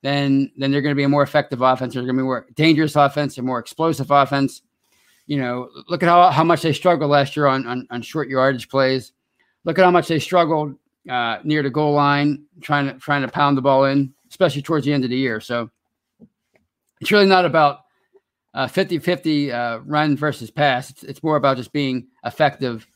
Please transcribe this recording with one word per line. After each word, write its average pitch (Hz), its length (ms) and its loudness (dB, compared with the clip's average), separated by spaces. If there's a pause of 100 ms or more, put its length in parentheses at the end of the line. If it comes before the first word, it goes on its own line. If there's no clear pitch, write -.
then, 139 520 0
then 135 160 -2
they're 143 100 0
gonna 143 120 -2
be 139 100 0
a 139 60 2
more 143 140 2
effective 135 380 -2
offense. 127 340 0
They're 123 80 -6
gonna 127 100 -4
be 131 100 0
more 131 300 -4
dangerous 156 420 2
offense, 143 440 0
a - 20 -8
more 127 180 -4
explosive 147 520 -4
offense. 139 500 2 (640)
You 147 140 -4
know, 123 300 -6 (200)
look 175 140 -4
at 175 60 4
how, 175 200 8
how 151 140 2
much 165 180 2
they 160 120 0
struggled 151 360 0
last 139 260 2
year 147 120 2
on, 131 180 0
on, 123 240 -8
on 120 140 -10
short 139 260 -8
yardage 131 400 0
plays. 131 440 -2 (500)
Look 165 160 -2
at 185 60 8
how 180 60 6
much 175 160 2
they 165 120 0
struggled, 156 560 0 (340)
uh, 117 340 -4
near 151 200 0
the 139 60 -2
goal 147 240 0
line, 143 520 0 (160)
trying 143 240 -2
to, 135 140 -6
trying 143 240 -4
to 127 40 -6
pound 143 300 0
the 131 40 -2
ball 135 240 4
in, 139 280 0 (160)
especially 147 320 0
towards 156 240 -2
the 147 80 0
end 139 100 0
of 127 60 -4
the 127 80 -4
year. 123 220 -4
So 117 320 -6 (1300)
it's - 120 -6
really 208 140 6
not 185 200 4
about, 147 340 2 (720)
uh, 135 140 -6
fifty 180 320 -2
fifty, 156 520 -2
uh, 120 280 -4
run 151 380 -2
versus 143 340 -6
pass. 135 380 0
It's, - 140 -20
it's - 200 -16
more 156 140 0
about 135 200 0
just 117 140 -12
being 131 360 -4 (160)
effective 135 640 -2 (100)